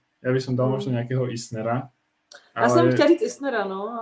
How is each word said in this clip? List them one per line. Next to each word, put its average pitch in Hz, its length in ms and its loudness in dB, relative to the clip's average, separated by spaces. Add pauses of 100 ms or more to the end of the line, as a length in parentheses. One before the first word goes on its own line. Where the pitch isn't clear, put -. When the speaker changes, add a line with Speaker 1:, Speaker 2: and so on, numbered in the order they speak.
(220)
Speaker 1:
ja 127 120 -4
by 131 80 0
som 127 140 -4
dal 127 140 2
Speaker 2:
Mhm. 135 80 0
Speaker 1:
možno 135 160 -4
nejakého 123 400 -2
Isnera, 117 560 -6 (680)
Speaker 2:
Já 120 120 4
jsem 123 100 6
Speaker 1:
ale - 120 6
Speaker 2:
chtěla - 160 4
říct 330 140 4
Isnera, 262 440 -4
no, 196 240 -6 (120)